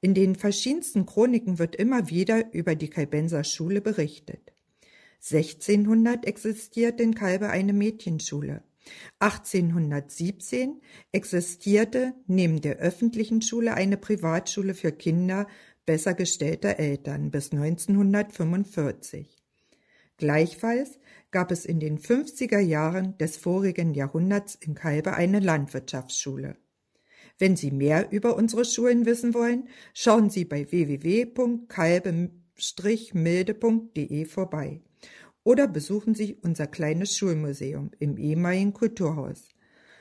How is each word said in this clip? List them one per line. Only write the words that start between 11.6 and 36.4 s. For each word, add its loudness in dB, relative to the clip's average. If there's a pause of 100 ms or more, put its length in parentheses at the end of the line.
neben 2
der -2
öffentlichen 0
Schule -2
eine 2
Privatschule -2
für -2
Kinder 0 (360)
besser 0
gestellter -2
Eltern -4
bis -4
neunzehnhundertfünfundvierzig. -2 (760)
Gleichfalls 0 (320)
gab 0
es -2
in -2
den -4
fünfziger 0
Jahren 0
des -2
vorigen 0
Jahrhunderts 0
in -8
Kalbe -2
eine 2
Landwirtschaftsschule. -4 (840)
Wenn 4
Sie -2
mehr 2
über 2
unsere 2
Schulen 4
wissen 2
wollen, 0 (240)
schauen 6
Sie -2
bei -6
w 2
w -2
w 2
punkt -2
kalbe 0 (240)
strich -4
milde 2
punkt 0
d -2
e -4
vorbei -6 (640)
oder 6
besuchen -2
Sie -4